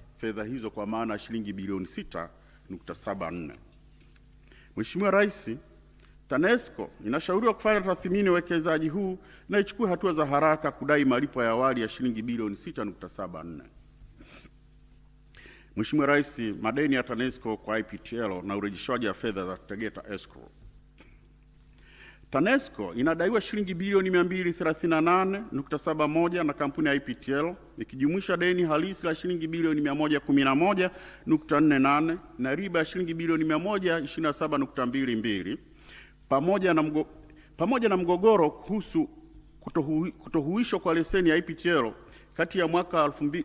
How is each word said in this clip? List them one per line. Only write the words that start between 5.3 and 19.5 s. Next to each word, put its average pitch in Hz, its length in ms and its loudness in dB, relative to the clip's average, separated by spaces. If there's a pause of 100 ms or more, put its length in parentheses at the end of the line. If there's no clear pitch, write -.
tanesco 156 640 0 (160)
inashauriwa 185 480 0
kufanya 214 260 2
tathmini 190 440 0
ya 190 80 4
uwekezaji 165 560 0
huu 185 300 -4 (300)
na 196 100 2
ichukue 202 300 -2
hatua 180 240 0
za 151 140 0
haraka 156 440 2
kudai 147 340 2
malipo 131 380 2
ya 113 80 2
awali 123 300 2
ya 110 80 -2
shilingi 117 340 -4
bilioni 113 340 -4
sita 131 280 -10
nukta 92 240 -10
saba 87 360 -10
nne. 78 180 -14 (2250)
Mheshimiwa 139 300 0
Rais, 143 320 2 (240)
madeni 135 320 0
ya 123 80 2
tanesco 120 540 -4
kwa 107 220 -6
I 110 40 -2
P 101 160 -12
T - 180 -12
L 95 280 -4
na 98 120 -6
urejeshwaji 104 500 -4
wa 95 80 0
fedha 95 320 -4
za 92 100 -8